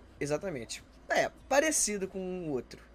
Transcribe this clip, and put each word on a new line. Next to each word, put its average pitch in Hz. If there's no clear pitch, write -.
exatamente, 147
é, -
parecido 262
com 190
o 180
outro. -